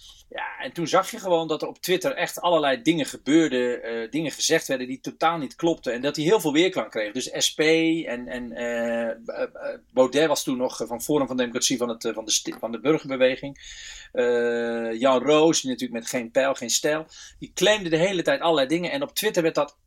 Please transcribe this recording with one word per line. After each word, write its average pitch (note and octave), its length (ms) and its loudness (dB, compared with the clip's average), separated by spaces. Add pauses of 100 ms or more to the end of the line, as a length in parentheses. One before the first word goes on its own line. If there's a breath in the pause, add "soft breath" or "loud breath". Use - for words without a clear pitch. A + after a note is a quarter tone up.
(280 loud breath)
Ja, - 300 -10
en C3 140 -10
toen E3+ 160 -4
zag F#3 220 2
je A3+ 80 -10
gewoon E3 300 0
dat D3+ 140 -4
er D3+ 60 -4
op C3 100 -12
Twitter F3+ 340 0
echt E3+ 280 -6
allerlei D3 420 2
dingen D3+ 240 2
gebeurden, B2+ 760 2
eh, A2+ 280 -6
dingen D3+ 200 -4
gezegd - 360 0
werden B2+ 200 -4
die C3 140 -10
totaal E3 380 -2
niet C3+ 160 -8
klopten. D#3+ 380 -2
En A#2+ 80 -6
dat C#3+ 140 -2
die D3+ 100 -2
heel G#3 160 4
veel D#3 120 0
weerklank D3+ 380 2
kregen. G#2+ 220 -4
Dus B2+ 200 -6
S - 220 -2
P - 40 -4
en, D#3+ 720 2
en, B2 240 -10
eh, A#2 560 -2
eh, A2+ 80 -6 (100)
eh, - 520 -8 (140)
Baudet C3 360 4
was C#3+ 140 0
toen C3+ 140 -2
nog, B2+ 240 -4
eh, A2+ 80 -6
van A#2 140 -8
Forum D3 240 2
van B2+ 100 -4
Democratie B2 400 0
van A#2+ 120 0
het, A2+ 160 -6
eh, A2+ 100 -2
van A2 100 -8
de - 60 -6
sti-, - 280 -2
van A2+ 140 -6
de A#2 80 -8
burgerbeweging. C#3 800 0 (540 loud breath)
Eh, A#2 800 0
Jan B2 300 4
Roos, D3+ 380 6
die C3 100 -4
natuurlijk A#2+ 300 -6
met - 100 -10
Geen A#2 200 -4
Pijl, C3+ 240 2
Geen A#2 160 -8
Stijl, D#3 360 -2 (320 loud breath)
die - 160 -14
claimde G3+ 340 2
de D#3+ 80 2
hele F3 260 2
tijd F#3 180 2
allerlei D#3 280 2
dingen. E3 220 0
En C#3 120 -4
op C#3 120 -6
Twitter G#3 280 0
werd D#3+ 120 2
dat D3 220 -2 (100)